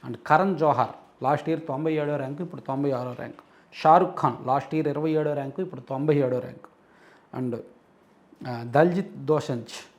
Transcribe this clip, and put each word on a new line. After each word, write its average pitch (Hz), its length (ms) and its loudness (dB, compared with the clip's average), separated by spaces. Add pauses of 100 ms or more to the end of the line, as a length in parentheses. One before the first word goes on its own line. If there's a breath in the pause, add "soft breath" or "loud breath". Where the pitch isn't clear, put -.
And 117 100 -8 (100)
కరణ్ 175 300 4
జోహార్ 131 680 0
లాస్ట్ 143 260 0
ఇయర్ 160 180 -2
తొంభై 156 260 -2
ఏడో 147 220 -2
ర్యాంకు, 143 280 -6
ఇప్పుడు 139 180 -12
తొంభై 139 300 -2
ఆరో 123 220 -4
ర్యాంకు. 120 300 -14 (300 soft breath)
షారుఖ్ 175 460 6
ఖాన్ 123 280 0
లాస్ట్ 139 280 0
ఇయర్ 156 120 0
ఇరవై 151 240 -2
ఏడో 151 220 0
ర్యాంకు, 139 280 -6
ఇప్పుడు 175 200 -8
తొంభై 143 340 2
ఏడో 127 240 2
ర్యాంకు. - 280 -14 (720 soft breath)
And, 123 200 -4 (920)
ఆ, 120 160 -8
దల్జిత్ 170 540 2
దోసంజ్ 135 800 -4